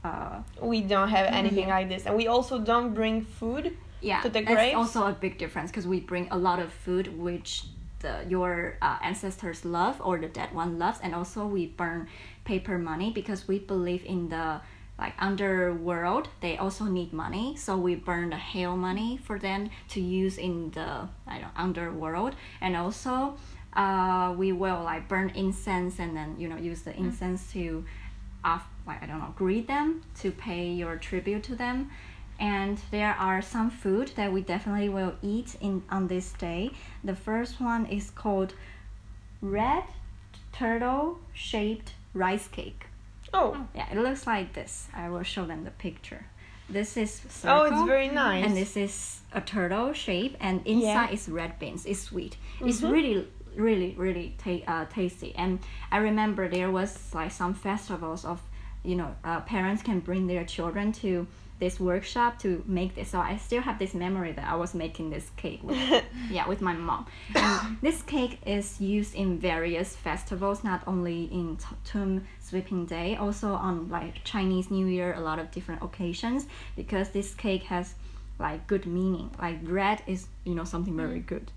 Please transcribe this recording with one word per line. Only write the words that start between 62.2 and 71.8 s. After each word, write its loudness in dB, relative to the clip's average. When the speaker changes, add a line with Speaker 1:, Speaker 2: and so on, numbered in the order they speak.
Speaker 1:
to 0
make 2
this. -6
So 0
I 2
still 0
have -2
this 0
memory 0
that -6
I 0
was -2
making -4
this -6
cake -6
with, 0
Speaker 2:
<laughs> 2
Speaker 1:
yeah, 0
with 0
my 2
mom. -2
And 4
<coughs> -4
this 2
cake 0
is -2
used 2
in 2
various 0
festivals, -2
not 0
only 0
in -2
t-, -8